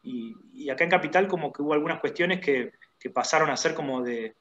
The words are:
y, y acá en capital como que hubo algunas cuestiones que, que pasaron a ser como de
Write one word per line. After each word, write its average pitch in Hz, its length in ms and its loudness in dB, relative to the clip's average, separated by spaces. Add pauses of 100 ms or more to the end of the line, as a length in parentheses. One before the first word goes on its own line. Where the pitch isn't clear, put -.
y, 117 300 -8 (200)
y - 160 -8
acá 135 140 0
en 175 80 0
capital 185 360 4
como 165 240 -2
que - 100 -8
hubo 151 120 2
algunas 151 260 0
cuestiones 175 400 0
que, 127 320 0 (280)
que - 100 -8
pasaron 151 400 2
a 127 80 -2
ser - 160 0
como 135 300 -4
de 117 380 -6